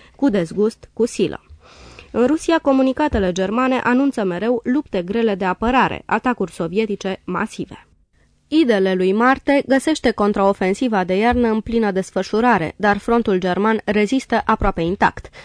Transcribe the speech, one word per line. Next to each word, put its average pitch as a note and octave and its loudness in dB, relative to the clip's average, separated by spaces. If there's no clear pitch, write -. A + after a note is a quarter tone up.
cu C#4+ 2
dezgust, G3 -2
cu A3+ 0
silă. - -2
În A#3 2
Rusia, D#4+ 0
comunicatele C4 2
germane A3+ 0
anunță B3 0
mereu G3 -2
lupte B3 -2
grele G#3 0
de F#3+ -4
apărare, G#3 0
atacuri G#3+ -2
sovietice F#3+ -4
masive. F#3 -6
Idele A3 2
lui F#3 0
Marte C4+ 2
găsește C4+ 0
contraofensiva G3+ 0
de F#3 -2
iarnă A#3+ 2
în A3 0
plină A3+ -2
desfășurare, F#3+ 0
dar G3+ 2
frontul A3+ 0
german F#3+ 0
rezistă G#3 0
aproape G#3 -2
intact. F3+ -2